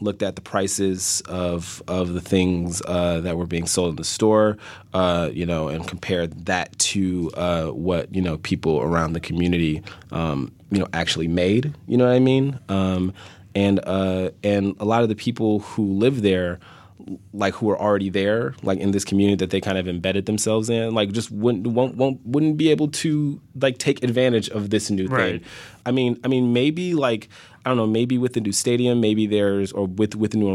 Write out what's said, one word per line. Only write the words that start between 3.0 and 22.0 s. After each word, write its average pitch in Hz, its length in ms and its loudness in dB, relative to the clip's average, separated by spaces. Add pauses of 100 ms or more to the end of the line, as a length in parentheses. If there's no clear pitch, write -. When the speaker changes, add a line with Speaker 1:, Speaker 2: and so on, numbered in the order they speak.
Speaker 1:
that 85 140 -4
were 87 100 -4
being 85 200 -4
sold 87 240 0
in 76 60 -6
the 80 80 -8
store, 107 520 2 (380)
uh, 87 380 2
you 85 120 -4
know, 80 220 -2
and 82 220 -6
compared 85 580 -4
that 90 320 -4
to, 90 560 0
uh, 85 340 0
what, 80 460 -2
you 92 80 0
know, 80 160 -2
people 80 420 0
around 82 340 0
the 85 60 -4
community, 85 600 0 (300)
um, 76 400 -2 (180)
you 101 80 2
know, 92 140 0
actually 82 360 -2
made, 98 460 2 (140)
you 117 80 2
know 123 100 6
what 123 80 6
I 127 60 6
mean? 131 380 2 (100)
Um, 95 440 0 (440)
and, 101 280 4
uh, 92 460 -2 (140)
and 101 340 2
a 107 60 -6
lot 113 180 2
of 117 60 2
the 107 80 -2
people 110 440 0
who 98 340 -2
live 117 280 2
there, 92 380 0 (720)
like, 98 220 -2
who 107 160 0
are 101 80 2
already 101 320 2
there, 104 440 -2 (100)
like, 95 160 0
in 98 100 0
this 98 140 0
community 101 320 4
that 90 140 -2
they 95 100 0
kind 95 180 -2
of 92 80 -2
embedded 92 400 -2
themselves 110 420 0
in, 113 240 0
like, 104 200 0
just 113 180 -4
wouldn't, 107 380 0
won't, 123 260 0
won't, 131 320 0